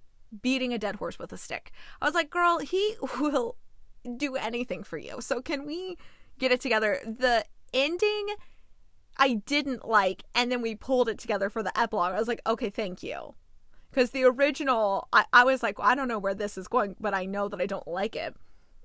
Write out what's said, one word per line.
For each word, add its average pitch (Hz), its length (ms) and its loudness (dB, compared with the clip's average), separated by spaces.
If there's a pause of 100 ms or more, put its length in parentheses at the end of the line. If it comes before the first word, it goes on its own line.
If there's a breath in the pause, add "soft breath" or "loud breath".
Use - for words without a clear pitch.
(400)
beating 254 320 0
a 233 60 -2
dead 196 180 -4
horse 175 220 -8
with - 140 -10
a 185 40 -10
stick. - 360 -10 (280 loud breath)
I - 40 -2
was 302 100 2
like, 330 160 2
"Girl, 349 280 2
he 381 380 0 (100)
<laughs> 247 140 -6
will 269 360 0 (600)
do 262 200 -4
anything 233 480 -4
for 160 140 -8
you. - 220 -10
So 254 220 -2
can 294 240 -4
we 349 300 -8 (420 soft breath)
get 254 140 4
it 247 80 2
together?" 220 440 2
The 233 400 2 (300)
ending 403 600 2 (800 soft breath)
I 269 180 6 (100)
didn't 285 400 -2
like, 196 380 2 (140)
and 247 160 2
then 247 100 -2
we 226 140 -4
pulled 247 320 2
it - 100 -4
together 202 320 -2
for 220 140 -4
the - 120 -4
epilogue. 208 380 0
I 202 60 0
was 220 80 0
like, 233 180 -4
"Okay, 226 240 0
thank 190 320 -6
you." 69 320 -10 (560)
'Cause 262 200 4
the 262 120 -2
original, 254 920 4
I, - 200 8
I 247 100 10
was 262 220 4
like, 208 160 -2
"Well, 202 80 4
I 247 80 6
don't 269 100 -2
know 226 140 -4
where 196 140 0
this 208 220 -4
is 190 120 -10
going, 208 320 2
but 202 140 0
I 185 100 -2
know 202 240 -2
that 196 120 -6
I 180 60 2
don't 190 220 -6
like 190 260 -2
it." 101 220 -6 (480)